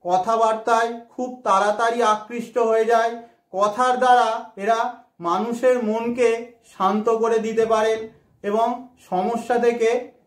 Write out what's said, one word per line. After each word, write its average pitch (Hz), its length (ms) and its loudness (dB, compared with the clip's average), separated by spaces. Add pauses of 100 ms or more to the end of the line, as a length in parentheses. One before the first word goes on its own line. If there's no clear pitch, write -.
কথাবার্তায় 226 840 0 (220)
খুব 254 160 -6 (180)
তাড়াতাড়ি 208 520 2 (140)
আকৃষ্ট 233 420 -8 (140)
হয়ে 220 220 2
যায়। 233 220 2 (420)
কথার 214 380 0 (100)
দ্বারা 247 260 4 (340)
এরা 226 160 0 (480)
মানুষের 233 480 0 (140)
মনকে 240 400 0 (440)
শান্ত 208 340 0 (140)
করে 226 240 2
দিতে 220 280 0
পারেন 220 260 0 (440)
এবং 220 240 0 (420)
সমস্যা 220 560 -2
থেকে 233 240 2 (380)